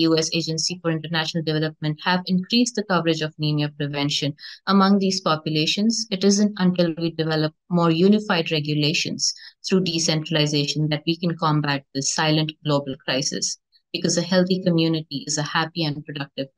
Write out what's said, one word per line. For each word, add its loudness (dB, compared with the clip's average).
U 4
S -2
Agency -4
for -2
International -4
Development -2
have 2
increased 0
the -2
coverage 0
of -6
anemia 0
prevention -4
among 4
these 0
populations, 0
it -4
isn't 4
until 2
we -2
develop 0
more 4
unified 2
regulations -2
through 2
decentralization 0
that -2
we 0
can -4
combat 0
this -4
silent 2
global 0
crisis, -4
because 0
a 2
healthy 2
community 0
is -4
a -2
happy -2
and -4
productive -8